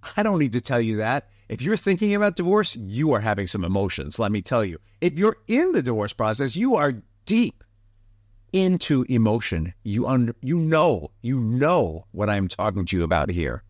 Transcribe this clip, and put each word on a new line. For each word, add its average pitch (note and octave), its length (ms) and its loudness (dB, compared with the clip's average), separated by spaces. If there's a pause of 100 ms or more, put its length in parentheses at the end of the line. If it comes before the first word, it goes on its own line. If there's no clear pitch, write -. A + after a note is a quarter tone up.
(160)
I G#3 80 0
don't G3+ 160 2
need C3 120 2
to A#2+ 80 0
tell A#2+ 200 0
you A2 160 0
that. A#2 320 -2 (200)
If A2+ 140 -8
you're G3+ 140 0
thinking G3+ 400 0
about G3+ 180 2
divorce, F#3+ 400 0
you A#2+ 380 -2
are A2 80 2
having G2+ 260 0
some F#2+ 160 -4
emotions, F2+ 560 -2
let G#2 140 0
me G#2 100 -2
tell A#2 220 0
you. F2 140 -8 (220)
If D#3+ 200 -2
you're G#3+ 160 2 (100)
in D4+ 240 2
the A#3+ 120 0
divorce A2 300 -2
process, A2+ 440 -2
you B3 180 2
are C#3+ 260 0 (260)
deep A3+ 360 0 (920)
into F3+ 560 2
emotion. A2 640 0 (120)
You G#2 240 -2
un-, A#2+ 340 0
you D3 160 -2
know, D#3 540 2 (100)
you C3 160 -2
know A#2+ 720 0
what G2+ 180 -2
I'm G2 200 0
talking F#2+ 380 -2
to F#2+ 100 -2
you E2+ 80 2
about D#2+ 260 2
here. D#2+ 400 -4